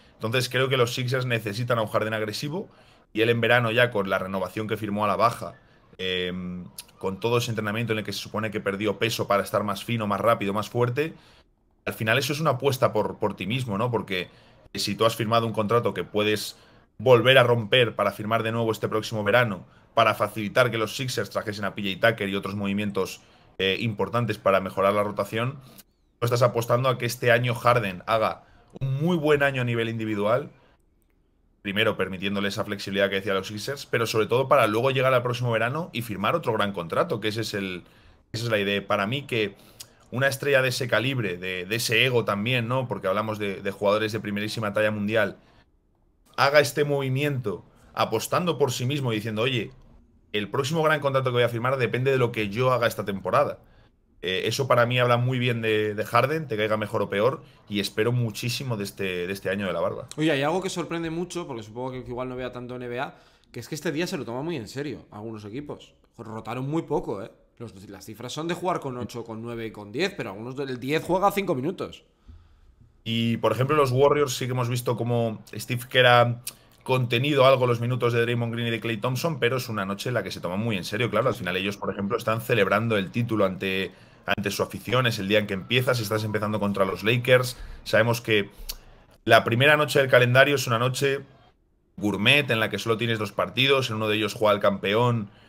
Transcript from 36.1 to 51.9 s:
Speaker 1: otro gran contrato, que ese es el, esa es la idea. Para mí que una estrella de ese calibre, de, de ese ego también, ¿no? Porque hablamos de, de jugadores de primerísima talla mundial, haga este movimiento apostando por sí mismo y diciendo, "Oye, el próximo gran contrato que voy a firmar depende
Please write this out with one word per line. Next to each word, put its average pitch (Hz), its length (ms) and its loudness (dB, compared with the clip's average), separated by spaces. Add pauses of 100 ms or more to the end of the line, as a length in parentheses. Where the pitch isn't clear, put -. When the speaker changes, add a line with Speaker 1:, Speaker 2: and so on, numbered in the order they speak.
Speaker 1:
otro 156 200 -2
gran 101 180 0
contrato, 101 480 -2
que 107 80 -2
ese 110 140 -2
es 104 120 -6
el, 95 300 -6 (480)
esa 110 120 -6
es 117 60 -4
la 107 80 2
idea. 101 280 0
Para 101 200 0
mí 135 160 -4
que 110 320 -2 (560)
una 131 160 0
estrella 139 360 2
de 131 80 0
ese 120 180 -4
calibre, 113 480 0
de, 90 300 -6
de 104 100 -2
ese 120 300 2
ego 120 180 2
también, 110 420 -2
¿no? 127 220 -2
Porque 95 200 -4
hablamos 107 300 0
de, 98 220 -4
de 98 100 -4
jugadores 104 420 2
de 110 80 -4
primerísima 104 520 -4
talla 107 180 2
mundial, 107 460 0 (1000)
haga 143 240 6
este 143 240 0
movimiento 135 800 -2 (280)
apostando 135 640 0
por 131 160 2
sí 123 140 -4
mismo 131 260 -2
y 110 40 0
diciendo, 107 260 -2
"Oye, 123 280 0 (640)
el 104 160 -2
próximo 143 340 -2
gran 151 180 4
contrato 131 280 0
que 123 60 0
voy 120 80 4
a 117 80 4
firmar 123 260 0
depende 123 340 0